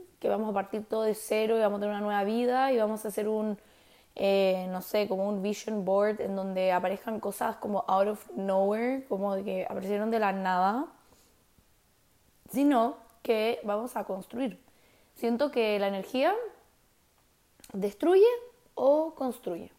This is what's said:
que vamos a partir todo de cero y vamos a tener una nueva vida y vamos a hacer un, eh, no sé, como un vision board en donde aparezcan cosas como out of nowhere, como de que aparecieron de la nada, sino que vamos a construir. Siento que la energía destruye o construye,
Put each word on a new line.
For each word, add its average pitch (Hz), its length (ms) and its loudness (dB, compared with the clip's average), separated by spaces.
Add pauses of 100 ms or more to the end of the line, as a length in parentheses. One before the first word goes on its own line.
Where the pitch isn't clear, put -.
(200)
que - 100 -2
vamos 220 200 0
a 208 40 -2
partir 196 320 -4
todo 220 180 -2
de 214 120 0
cero 220 420 0
y - 20 2
vamos 208 180 2
a 202 40 -6
tener 208 140 -2
una 208 100 -4
nueva 202 180 0
vida 247 480 2
y 247 60 2
vamos 214 260 0
a 220 60 -6
hacer 214 180 -4
un, 214 300 -2 (580)
eh, 190 540 2
no 185 120 -6
sé, 208 280 -2
como 190 180 -2
un 202 140 -2
vision 208 420 -4
board 202 380 2
en 196 140 -4
donde 190 360 0
aparezcan 190 480 -2
cosas 220 380 -4
como 202 300 -2
out 196 200 4
of 214 280 -6
nowhere, 202 760 0
como 196 260 -2
de 196 80 -4
que 190 260 -4
aparecieron 202 400 -2
de 226 100 0
la 202 120 2
nada, 190 560 0 (1700)
sino 269 440 4 (260)
que 226 400 0
vamos 220 320 -4
a 214 80 -4
construir. 196 560 -6 (560)
Siento 240 360 0
que 214 280 0
la 202 80 0
energía 254 460 0 (1400)
destruye 302 540 4 (480)
o 311 400 2
construye, 180 640 -6